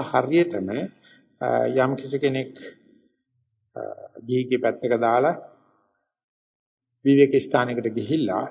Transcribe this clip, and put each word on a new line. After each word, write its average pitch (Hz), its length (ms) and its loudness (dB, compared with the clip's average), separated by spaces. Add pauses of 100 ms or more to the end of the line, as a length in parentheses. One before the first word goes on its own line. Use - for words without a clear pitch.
හරියටම, 135 640 0 (720)
අ, 131 60 -2 (280)
යම් 131 200 2
කිසි 135 240 -8
කෙනෙක්, 131 340 -2 (1200)
අ, - 40 -8 (380)
ගිහිගේ 127 420 -2
පැත්තක 120 360 -2
දාලා 120 380 2 (1700)
විවේක 139 320 6
ස්ථානයකට 123 540 0
ගිහිල්ලා 110 600 -2